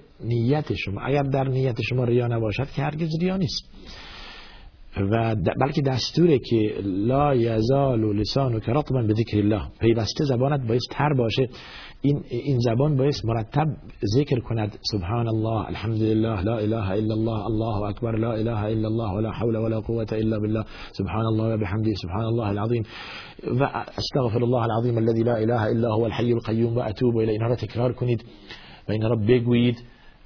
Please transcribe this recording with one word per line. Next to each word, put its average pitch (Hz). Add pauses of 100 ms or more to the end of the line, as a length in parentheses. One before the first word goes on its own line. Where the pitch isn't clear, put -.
(240)
نیت 120
شما. 95
اگر 143
در 135
نیت 131
شما 123
ریا 120
نباشد 117
که 135
هرگز 151 (120)
ریا 185
نیست. - (1300)
و 113
د-، 101
بلکه 143
دستوره 135
که 107 (100)
«لا 123
یزال 117
لسانک 107
رطبا 131
بذکر 107
الله»، 104 (180)
پیوسته 113
زبانت 135
بایست 120
تر 147
باشه، 120 (540)
این، 143
این 127
زبان 123
بایست 131
مرتب 113 (500)
ذکر 139
کند: 107 (140)
«سبحان 113
الله، 110
الحمد 110
لله، 110
لا 110
اله 107
الا 107
الله، 110
الله 110
اکبر، 113
لا 113
اله 110
الا 110
الله، 110
ولا 110
حول 113
ولا 110
قوة 113
الا 110
بالله، 107 (280)
سبحان 101
الله 110
و -
بحمده، 107
سبحان 92
الله 113
العظیم.» 107 (760)
و - (360)
«استغفر 117
الله 120
العظیم 117
الذی 113
لا 120
اله 110
الا 113
هو 113
الحی 117
القیوم 117
و 123
اتوب 117
الیه.» 110
اینها 113
را 120
تکرار 117
کنید 123 (640)
و 101
اینها 110
را 117
بگویید، 120 (440)